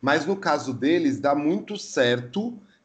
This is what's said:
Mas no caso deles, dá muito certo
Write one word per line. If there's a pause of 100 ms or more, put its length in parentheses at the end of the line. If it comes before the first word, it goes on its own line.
Mas
no
caso
deles,
dá
muito
certo (260)